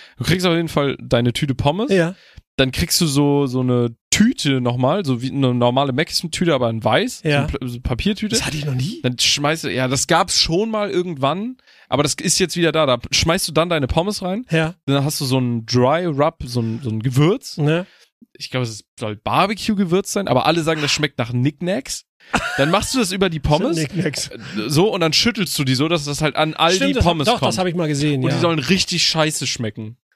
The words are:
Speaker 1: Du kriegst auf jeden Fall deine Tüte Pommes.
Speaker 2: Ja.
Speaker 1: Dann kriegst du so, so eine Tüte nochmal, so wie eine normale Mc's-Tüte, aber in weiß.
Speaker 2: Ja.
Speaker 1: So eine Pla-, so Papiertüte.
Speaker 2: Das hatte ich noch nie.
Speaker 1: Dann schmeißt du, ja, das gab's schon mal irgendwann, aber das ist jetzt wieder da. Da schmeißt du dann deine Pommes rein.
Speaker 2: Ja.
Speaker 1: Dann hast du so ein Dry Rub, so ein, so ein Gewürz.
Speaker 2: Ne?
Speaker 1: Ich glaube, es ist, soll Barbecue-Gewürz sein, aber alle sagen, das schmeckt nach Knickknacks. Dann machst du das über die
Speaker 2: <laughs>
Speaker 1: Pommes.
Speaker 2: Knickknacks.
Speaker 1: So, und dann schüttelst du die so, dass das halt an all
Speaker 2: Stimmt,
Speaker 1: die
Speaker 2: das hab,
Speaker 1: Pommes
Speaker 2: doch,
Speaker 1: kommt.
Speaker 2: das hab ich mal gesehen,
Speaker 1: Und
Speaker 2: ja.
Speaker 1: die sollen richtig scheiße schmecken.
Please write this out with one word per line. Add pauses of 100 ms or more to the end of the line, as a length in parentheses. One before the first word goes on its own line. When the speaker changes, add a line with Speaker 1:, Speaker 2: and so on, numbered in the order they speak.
(160)
Speaker 1:
Du
kriegst
auf
jeden
Fall
deine
Tüte
Pommes.
Speaker 2:
Ja. (420)
Speaker 1:
Dann
kriegst
du
so,
so
eine (160)
Tüte
nochmal,
so
wie
eine
normale
Mc's-Tüte,
aber
in
weiß.
Speaker 2:
Ja.
Speaker 1:
So
eine (120)
Pla-,
so
Papiertüte.
Speaker 2:
Das
hatte
ich
noch
nie.
Speaker 1:
Dann
schmeißt
du,
ja,
das
gab's
schon
mal
irgendwann, (320)
aber
das
ist
jetzt
wieder
da.
Da (120)
schmeißt
du
dann
deine
Pommes
rein.
Speaker 2:
Ja. (120)
Speaker 1:
Dann
hast
du
so
ein
Dry
Rub,
so
ein,
so
ein
Gewürz.
Speaker 2:
Ne? (480)
Speaker 1:
Ich
glaube,
es
ist, (160)
soll
Barbecue-Gewürz
sein,
aber
alle
sagen,
das
schmeckt
nach
Knickknacks. (520)
Dann
machst
du
das
über
die
Speaker 2:
<laughs>
Speaker 1:
Pommes.
Speaker 2:
Knickknacks. (380)
Speaker 1:
So,
und
dann
schüttelst
du
die
so,
dass
das
halt
an
all
Speaker 2:
Stimmt,
Speaker 1:
die
Speaker 2:
das
hab,
Speaker 1:
Pommes
Speaker 2:
doch,
Speaker 1:
kommt.
Speaker 2:
das
hab
ich
mal
gesehen,
Speaker 1:
Und
Speaker 2:
ja.
Speaker 1:
die
sollen
richtig
scheiße
schmecken. (180)